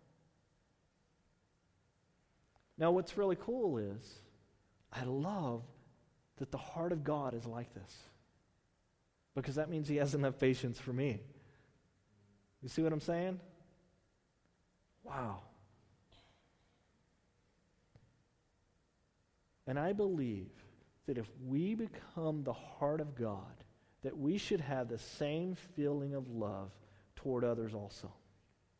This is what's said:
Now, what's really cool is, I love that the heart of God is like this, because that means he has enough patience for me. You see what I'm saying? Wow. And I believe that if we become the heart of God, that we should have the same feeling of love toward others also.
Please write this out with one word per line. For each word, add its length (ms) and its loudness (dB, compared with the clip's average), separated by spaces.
Now, 140 6
what's 260 4
really 200 4
cool 400 0
is, 440 -4
I 140 -4
love 580 0
that 160 -6
the 80 -4
heart 320 -2
of 120 0
God 300 0
is 120 -4
like 280 -6
this, 240 -14
because 200 -2
that 140 0
means 180 -2
he 80 2
has 180 4
enough 240 2
patience 400 4
for 160 -6
me. 280 2
You 60 -8
see 120 0
what 100 6
I'm 80 2
saying? 400 0
Wow. 380 -4
And 120 0
I 140 2
believe 560 2
that 140 0
if 100 -4
we 300 2
become 680 -2
the 100 0
heart 460 0
of 140 -4
God, 500 -4
that 160 -4
we 220 4
should 200 2
have 300 0
the 80 -4
same 560 -2
feeling 400 2
of 160 -4
love 400 -2
toward 280 2
others 320 2
also. 360 -8